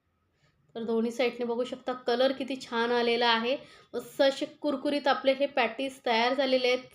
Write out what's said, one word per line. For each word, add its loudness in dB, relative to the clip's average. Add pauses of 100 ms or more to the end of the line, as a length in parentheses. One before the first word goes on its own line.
(760)
तर -8
दोन्ही 0
साईडने -2
बघू -2
शकता -8
कलर 2
किती -6
छान -2
आलेला 2
आहे, 2 (360)
मस्त -4
असे 2
कुरकुरीत -2
आपले 4
हे 0
पॅटीस -2
तयार 2
झालेले 2
आहेत 2 (120)